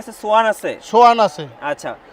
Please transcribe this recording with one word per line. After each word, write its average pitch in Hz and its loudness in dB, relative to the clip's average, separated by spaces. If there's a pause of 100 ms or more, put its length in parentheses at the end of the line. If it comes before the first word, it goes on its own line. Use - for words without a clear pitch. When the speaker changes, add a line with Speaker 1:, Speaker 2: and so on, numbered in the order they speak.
Speaker 1:
আছে? 226 -16 (100)
সোয়ান 220 0
আছে? 196 -4 (120)
Speaker 2:
সোয়ান 233 4
আছে। 180 -2 (180)
Speaker 1:
আচ্ছা, 143 -8 (240)